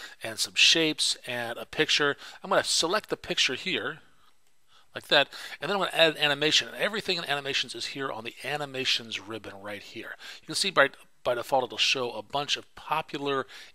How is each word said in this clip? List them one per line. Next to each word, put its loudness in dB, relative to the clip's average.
and -6
some -4
shapes 4
and -6
a -10
picture. 2
I'm -10
gonna 4
select 0
the -2
picture 0
here, -2
like -10
that, 6
and -2
then 0
I'm 0
gonna -4
add 6
an -8
animation. 4
And -12
everything -2
in -6
animations -2
is -6
here -4
on -8
the -10
animations -4
ribbon -10
right -10
here. -12
You -18
can -8
see 0
by, 6
by 2
default 0
it'll -6
show 2
a -8
bunch -2
of -18
popular -2